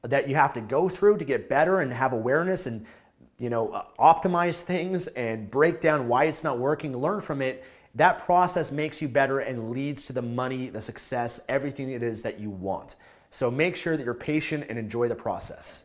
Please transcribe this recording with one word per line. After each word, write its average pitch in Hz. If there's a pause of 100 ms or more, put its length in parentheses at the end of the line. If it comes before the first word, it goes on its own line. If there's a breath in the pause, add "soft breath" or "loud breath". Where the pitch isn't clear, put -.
that 139
you 135
have 143
to 123
go 139
through 202
to 160
get 127
better 165
and 131
have 127
awareness 147
and, 113 (500 loud breath)
you 120
know, 113
uh, - (140)
optimize 170
things 180
and 110
break 165
down 151
why 123
it's 160
not 139
working, 139
learn 175
from 139
it. 131 (300 loud breath)
That 175
process 175
makes 151
you 147
better 135
and 117
leads 139
to 131
the 123
money, 127
the 110
success, 117
everything 135
it 120
is 113
that 107
you 104
want. 95 (360 soft breath)
So 123
make 170
sure 165
that 135
you're 120
patient 151
and 113
enjoy 117
the 107
process. -